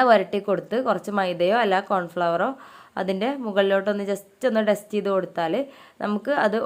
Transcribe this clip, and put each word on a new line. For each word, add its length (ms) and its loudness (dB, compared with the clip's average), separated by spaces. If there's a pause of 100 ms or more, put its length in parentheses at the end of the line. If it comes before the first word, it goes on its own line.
പുരട്ടി 300 4 (100)
കൊടുത്ത് 280 -2 (120)
കുറച്ച് 320 -2
മൈദയോ 420 0
അല്ല 120 2 (180)
കോൺഫ്ലവറോ 580 0 (500)
അതിൻ്റെ 280 -2 (160)
മുകളിലോട്ടൊന്ന് 640 0
just 380 -6
ഒന്ന് 200 2
ഡസ്റ്റ് 280 -2
ചെയ്ത് 180 -2
കൊടുത്താൽ 400 -2 (480)
നമുക്ക് 300 -2 (120)
അത് 220 0